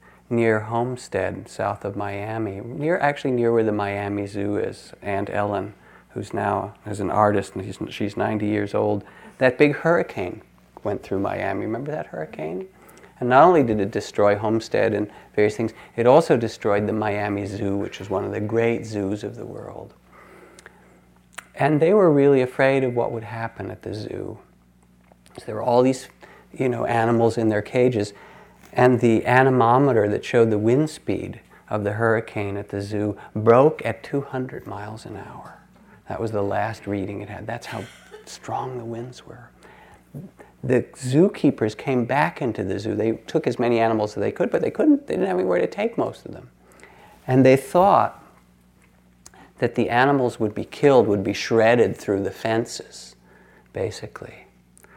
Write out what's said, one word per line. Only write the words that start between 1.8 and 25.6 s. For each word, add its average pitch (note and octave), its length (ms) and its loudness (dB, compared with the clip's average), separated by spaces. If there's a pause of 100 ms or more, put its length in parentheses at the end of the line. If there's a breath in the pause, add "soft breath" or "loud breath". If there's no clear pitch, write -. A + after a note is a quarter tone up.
of G#2 120 -8
Miami, G2+ 640 -8
near, D3 380 -4
actually C#3+ 320 -2
near A#2 220 2
where A#2 120 2
the G#2+ 80 0
Miami G2+ 540 -4
Zoo G2+ 300 -4
is, G2 440 -8
Aunt G2+ 300 -4
Ellen, G2+ 420 -4 (380 soft breath)
who's G#2+ 240 -10
now G2+ 400 -4 (100)
is G#2 160 -10
an F#2 100 -4
artist, G2+ 440 2
and F#2+ 100 -8
she's, G#2 140 -12 (160)
she's G#2 220 -6
ninety G#2+ 300 -2
years G#2 280 -2
old, G#2 300 0 (360 loud breath)
that B2+ 160 4
big C#3+ 180 4
hurricane D#3+ 680 -2 (420)
went G2+ 180 -4
through G2 160 -4
Miami. G2 460 -4
Remember A#2 260 -6
that D#3 180 -8
hurricane? D#3+ 600 -10 (500 loud breath)
And B2 120 -2
not C3+ 140 8
only F3 180 6
did A2 180 0
it G2+ 100 -2
destroy G#2 460 2
Homestead G#2+ 560 0
and G#2 180 -4 (240 loud breath)
various G#2 220 2
things, A2+ 160 -4 (240 loud breath)
it A#2 100 2
also D3+ 300 6
destroyed G#2 500 -2
the G#2 60 -2
Miami G#2 540 -4
Zoo, G2 320 -4
which G2 240 -8
is G2+ 80 -12
one G2+ 140 -4
of G2+ 80 -6
the G#2 80 -6
great A#2 440 0
zoos G#2 400 -4
of A2 120 -10
the G#2 100 -14
world. G#2 480 -16 (1600 loud breath)
And C#3+ 260 2
they E3+ 140 4
were F#3 180 6
really C#3 300 6
afraid C3+ 420 2
of B2 100 -2
what A#2+ 180 -2
would A2+ 120 -8
happen A2+ 460 -10
at G#2 100 -12
the G2 140 -8
zoo. G2+ 440 -10 (1000)
So - 80 -18
there A2 80 -10
were G#2+ 80 -6